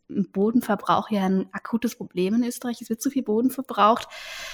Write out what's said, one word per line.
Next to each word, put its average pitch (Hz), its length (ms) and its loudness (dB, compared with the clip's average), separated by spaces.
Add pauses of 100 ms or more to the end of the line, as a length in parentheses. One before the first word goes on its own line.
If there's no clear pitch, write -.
ein - 220 -2
Bodenverbrauch 202 800 2
ja 202 160 2
ein 190 280 2
akutes 226 420 -2
Problem 185 380 -2
in 240 100 4
Österreich. 240 380 -6
Es 233 80 -8
wird 226 120 -4
zu 285 80 -2
viel 262 140 -2
Boden 226 260 2
verbraucht. 226 580 2 (460)